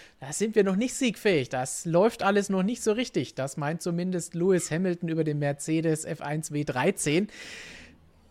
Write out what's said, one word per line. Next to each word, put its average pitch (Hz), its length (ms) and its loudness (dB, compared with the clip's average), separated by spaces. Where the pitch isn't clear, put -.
da 135 140 -10
sind 214 240 -2
wir 202 80 6
noch 190 120 2
nicht 247 180 0
siegfähig. 196 540 2
Das - 360 -4
läuft 175 400 4
alles 202 240 2
noch 190 160 2
nicht 208 180 -2
so 220 100 2
richtig. 208 440 -2
Das 131 200 -4
meint 156 260 -4
zumindest 175 520 -2
Lewis 180 360 2
Hamilton 175 400 -2
über 160 120 0
den 151 160 0
Mercedes 156 680 0
F 156 180 -8
eins 151 280 -4
W 147 140 -2
dreizehn. 151 640 0